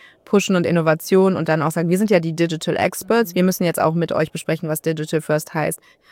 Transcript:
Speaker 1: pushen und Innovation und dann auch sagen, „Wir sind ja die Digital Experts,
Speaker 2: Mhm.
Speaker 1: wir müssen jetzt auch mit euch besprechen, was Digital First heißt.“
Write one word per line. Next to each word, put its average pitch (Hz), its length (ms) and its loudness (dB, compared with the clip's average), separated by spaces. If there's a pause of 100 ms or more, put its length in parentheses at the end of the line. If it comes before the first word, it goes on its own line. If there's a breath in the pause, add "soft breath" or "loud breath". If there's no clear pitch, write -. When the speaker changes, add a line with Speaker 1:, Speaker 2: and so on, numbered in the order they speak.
(240 loud breath)
Speaker 1:
pushen 196 320 2
und 175 100 2
Innovation 175 680 2
und 160 140 -2
dann 160 120 2
auch 151 100 0
sagen, 165 180 -2
„Wir 180 80 2
sind 214 140 0
ja 180 100 4
die 165 120 -4
Digital 165 440 -2
Experts, 214 540 0
Speaker 2:
Mhm. 175 40 -20
Speaker 1:
wir 180 80 2
müssen 185 220 0
jetzt 165 160 -2
auch 160 120 2
mit 170 200 -2
euch - 180 -2
besprechen, 160 380 -6
was 156 120 -4
Digital 156 380 -4
First 151 340 -4
heißt.“ - 260 -4 (320 soft breath)